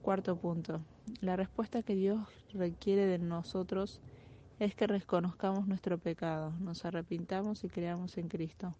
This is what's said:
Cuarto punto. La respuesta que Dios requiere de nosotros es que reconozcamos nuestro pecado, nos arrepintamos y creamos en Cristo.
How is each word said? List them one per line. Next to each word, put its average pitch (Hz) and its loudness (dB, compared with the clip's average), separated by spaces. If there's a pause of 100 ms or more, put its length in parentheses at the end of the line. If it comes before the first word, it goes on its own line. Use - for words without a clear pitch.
Cuarto 190 2
punto. 165 -2 (400)
La 185 0
respuesta 214 0
que 214 0
Dios 196 2 (280)
requiere 196 4
de 180 4
nosotros 180 -2 (580)
es 208 2
que 214 2
reconozcamos 190 2
nuestro 185 0
pecado, 160 -2
nos 175 -6
arrepintamos 175 -2
y 185 -2
creamos 175 -4
en 170 -4
Cristo. 165 -4